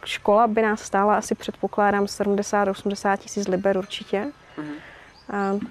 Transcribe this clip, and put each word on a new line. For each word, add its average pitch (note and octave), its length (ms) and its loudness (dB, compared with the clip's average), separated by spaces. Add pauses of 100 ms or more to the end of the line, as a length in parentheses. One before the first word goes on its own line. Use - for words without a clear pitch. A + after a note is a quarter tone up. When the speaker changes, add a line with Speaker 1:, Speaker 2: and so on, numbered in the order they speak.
Speaker 1:
škola G#3+ 420 2
by A3 140 2
nás G#3+ 200 2
stála G3+ 340 2
asi, G3 200 -2
předpokládám, G3+ 720 0
sedmdesát, G3+ 600 0
osmdesát G3 520 -2
tisíc - 280 -6
liber G3 300 2
určitě. G#3 540 -4 (260)
Speaker 2:
Mhm. D4+ 100 -8 (640)
Speaker 1:
A G3+ 220 -2 (200)